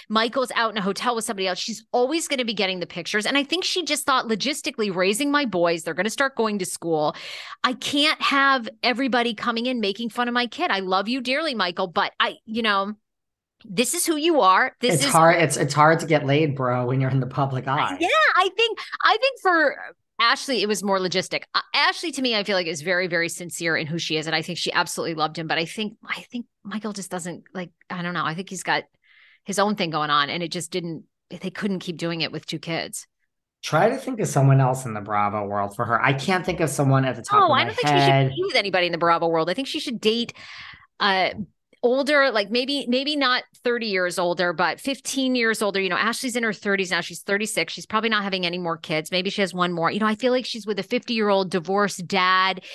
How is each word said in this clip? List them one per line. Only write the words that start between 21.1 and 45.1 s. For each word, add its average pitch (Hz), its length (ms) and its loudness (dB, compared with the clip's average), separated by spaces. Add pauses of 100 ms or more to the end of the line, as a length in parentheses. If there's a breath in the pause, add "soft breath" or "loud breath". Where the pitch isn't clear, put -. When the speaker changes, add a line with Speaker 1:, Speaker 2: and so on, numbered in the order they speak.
Speaker 1:
Uh, 190 60 0 (140)
Ashley, 339 380 0
to 262 100 -6
me, 240 120 0
I 208 80 0
feel 202 140 0
like 185 100 0
is 160 140 -6
very, 180 260 -2
very 170 220 0
sincere 165 480 -4
in 147 100 -2
who 165 120 -6
she 160 180 -4
is. 156 100 -4
And 160 80 -4
I 160 60 0
think 160 160 -8
she - 160 -4
absolutely 165 420 -2
loved 156 240 -2
him. 160 80 -6
But 156 120 -2
I 165 80 -2
think, 214 400 -8
I - 240 -8
think 240 160 -10 (180)
Michael 208 300 -8
just 196 160 -10
doesn't, 180 420 -10
like, 185 180 -10 (200)
I 180 100 -8
don't 175 140 -4
know. 156 100 -2
I 156 100 -2
think 185 140 -10
he's 185 140 -10
got 151 220 0 (600 soft breath)
his 190 140 -4
own 208 160 4
thing 180 160 -2
going 151 180 0
on, 147 220 4
and 175 120 -4
it 165 100 -6
just 175 180 -8
didn't, 170 340 -6 (240)
they 180 220 -10
couldn't 190 300 -4
keep 165 180 -8
doing 170 240 -4
it - 100 -6
with 160 140 -10
two 160 120 -8
kids. - 480 -8 (560)
Speaker 2:
Try 185 280 4
to 269 60 -2
think 262 240 -6
of 165 80 0
someone 135 320 6
else 127 260 2
in 110 80 -6
the 104 80 -8
Bravo 104 420 0
world 101 320 -2
for 120 80 -2
her. 110 180 2
I 139 120 4
can't 180 320 -2
think 170 140 -2
of 156 100 2
someone 135 340 2
at 123 120 -2
the 113 60 -12
top 415 180 2
Speaker 1:
Oh, 381 40 6
Speaker 2:
of 339 60 6
my 285 100 4
Speaker 1:
I 330 40 4
don't 440 100 -4
think 494 140 2
Speaker 2:
head. 139 400 8
Speaker 1:
she - 20 -4
should 135 60 -6
be 370 80 0
with 339 120 0
anybody 185 300 2
in 170 60 -2
the 170 60 -2
Bravo 170 300 2
world. 165 220 2
I 185 40 -2
think 269 140 -4
she 311 120 -6
should 240 200 -6
date, 226 320 0 (640 loud breath)
uh, 190 320 2 (520)
older, 269 500 4
like, 202 180 0
maybe, 262 380 -2
maybe 277 260 0
not 254 300 0 (180)
thirty 233 240 -2
years 185 320 -2
older, 175 340 0
but 165 280 0
fifteen 262 560 -2